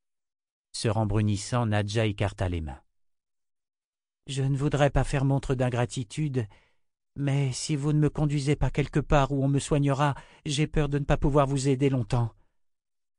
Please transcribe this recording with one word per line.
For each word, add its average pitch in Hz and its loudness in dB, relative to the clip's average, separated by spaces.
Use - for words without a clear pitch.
Se - -4
rembrunissant, 107 0
Nadja 107 0
écarta 98 -4
les 87 -4
mains. « 73 -10
Je 135 -4
ne 139 0
voudrais 143 2
pas 135 2
faire 139 0
montre 139 0
d'ingratitude, 123 -2
mais 139 0
si 151 -4
vous 147 0
ne 151 2
me 147 4
conduisez 143 0
pas 135 0
quelque - -2
part 139 2
où 135 0
on 139 2
me 139 2
soignera, 139 0
j'ai 147 0
peur 147 0
de 143 -2
ne 143 -2
pas 139 2
pouvoir 143 4
vous 135 0
aider 135 4
longtemps. » 123 0